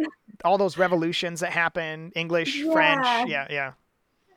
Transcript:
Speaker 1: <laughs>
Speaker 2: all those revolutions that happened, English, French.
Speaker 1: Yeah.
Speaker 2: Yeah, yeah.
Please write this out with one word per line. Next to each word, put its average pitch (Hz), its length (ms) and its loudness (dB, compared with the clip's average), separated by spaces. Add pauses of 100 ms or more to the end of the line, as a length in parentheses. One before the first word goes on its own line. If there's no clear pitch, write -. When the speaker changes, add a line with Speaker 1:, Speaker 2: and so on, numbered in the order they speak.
(200)
Speaker 1:
<laughs> - 240 -12
Speaker 2:
all 185 140 4
those 180 200 0
revolutions 170 640 0
that 180 100 -4
happened, 160 640 -4
English, 170 480 -2
French. 320 420 4
Speaker 1:
Yeah. 240 220 2
Speaker 2:
Yeah, 143 240 -4
yeah. 139 220 -4 (640)